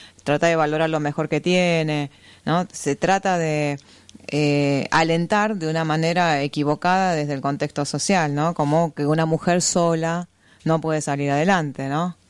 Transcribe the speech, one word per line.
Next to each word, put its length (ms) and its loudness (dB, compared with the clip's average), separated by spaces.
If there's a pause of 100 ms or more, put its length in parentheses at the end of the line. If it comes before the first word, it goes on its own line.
(240)
trata 240 2
de 80 4
valorar 340 0
lo 100 -2
mejor 300 -2
que 100 0
tiene, 720 0 (340)
¿no? 300 0
Se 220 -4
trata 420 0
de, 420 -2 (500)
eh, 600 2
alentar 680 0
de 120 -4
una 160 -2
manera 560 0
equivocada 720 0
desde 200 -2
el 80 -6
contexto 440 -4
social, 480 0
¿no? 220 0
Como 400 0
que 100 -4
una 220 2
mujer 340 0
sola 640 0 (380)
no 160 2
puede 200 0
salir 280 -2
adelante, 580 0
¿no? 300 -4 (120)